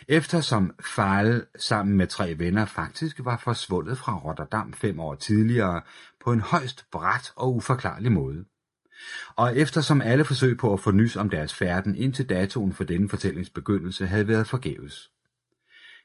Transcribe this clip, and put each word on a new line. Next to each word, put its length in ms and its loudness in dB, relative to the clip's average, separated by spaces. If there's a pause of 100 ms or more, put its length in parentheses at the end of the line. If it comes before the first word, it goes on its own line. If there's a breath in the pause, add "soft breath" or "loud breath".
eftersom 720 2
Fahl 680 2 (100)
sammen 400 0
med 100 6
tre 320 -4
venner 260 2
faktisk 600 -6
var 120 -2
forsvundet 640 -4
fra 200 -6
Rotterdam 540 -6
fem 280 -4
år 140 -6
tidligere 680 2 (420 loud breath)
på 80 2
en 80 2
højst 500 -2
brat 460 -4
og 180 -2
uforklarlig 580 -2
måde, 320 -2 (920 loud breath)
og 200 2
eftersom 440 4
alle 240 4
forsøg 340 2
på 140 2
at 80 2
få 100 2
nys 260 6
om 140 0
deres 240 -4
færden 400 -2
indtil 340 -2
datoen 440 0
for 120 -6
denne 240 0
fortællings 420 -4
begyndelse 560 -4
havde 220 2
været 180 2
forgæves. 640 -8 (960 loud breath)